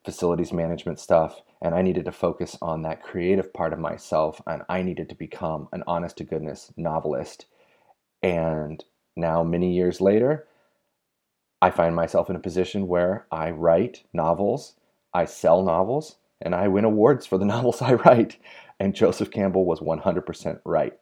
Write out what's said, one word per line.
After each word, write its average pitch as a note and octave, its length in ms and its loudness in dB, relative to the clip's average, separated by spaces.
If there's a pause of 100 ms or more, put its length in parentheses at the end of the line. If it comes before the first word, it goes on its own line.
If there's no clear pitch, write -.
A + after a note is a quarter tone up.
facilities E2+ 480 -2
management E2+ 480 -4
stuff, D#2+ 420 2 (180)
and E2 140 -2
I F2+ 80 2
needed F2+ 220 0
to - 80 -6
focus - 500 -4
on D#2+ 200 -6
that D#2+ 200 -8
creative F#2 500 -2
part E2 200 -4
of D#2+ 60 -6
myself, D#2 680 -4
and D#2+ 220 -8
I F#2 140 -2
needed F2 260 -6
to - 60 -14
become D#2+ 580 -8
an F2+ 140 -8
honest-to-goodness E2 880 -6
novelist. D#2 720 -6 (760)
And D#2+ 600 -2 (320)
now, E2 260 0
many F2 320 0
years F2+ 260 0
later, A2+ 460 2 (1160)
I F2+ 80 6
find E2+ 260 2
myself E2+ 320 0
in F#2 80 -4
a F2 40 -8
position F#2 460 -2
where F2 460 0
I D#2+ 180 -4
write E2+ 600 0
novels, F2 640 -2 (400)
I F2+ 100 2
sell E2+ 380 2
novels, G2 540 -2 (240)
and F2+ 140 -4
I F#2+ 140 0
win G2 160 2
awards A2+ 400 4
for F#2+ 140 0
the F#2+ 60 0
<laughs> G#2 120 0
novels A#2+ 240 0
I B2+ 140 2
write. A#2 440 6 (400)
And G2 160 0
Joseph G2+ 360 2
Campbell F#2+ 340 2
was E2+ 160 0
one D#2+ 200 -2
hundred F2 260 -2
percent E2 380 -8
right D#2+ 380 0